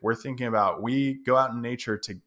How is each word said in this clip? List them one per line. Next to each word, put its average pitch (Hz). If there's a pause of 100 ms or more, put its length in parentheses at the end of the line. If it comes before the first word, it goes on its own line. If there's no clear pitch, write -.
we're 113
thinking 123
about, 101
we 135 (100)
go 127
out 131
in 120
nature 117
to - (120)